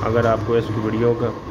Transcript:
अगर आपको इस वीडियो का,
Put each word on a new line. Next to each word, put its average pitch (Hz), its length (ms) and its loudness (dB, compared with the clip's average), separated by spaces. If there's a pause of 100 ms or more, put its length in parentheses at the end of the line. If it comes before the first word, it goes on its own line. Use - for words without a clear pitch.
अगर 117 200 2
आपको 113 300 2
इस 113 80 2
वीडियो 110 500 0
का, 117 140 -2 (220)